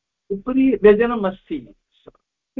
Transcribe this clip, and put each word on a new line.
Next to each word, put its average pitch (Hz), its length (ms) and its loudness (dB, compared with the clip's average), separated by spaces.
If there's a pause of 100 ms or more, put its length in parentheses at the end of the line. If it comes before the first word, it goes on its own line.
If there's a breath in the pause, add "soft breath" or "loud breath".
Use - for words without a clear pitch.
(320)
उपरि 254 520 -2
व्यजनम् 214 420 2
अस्ति। 147 500 -12 (840)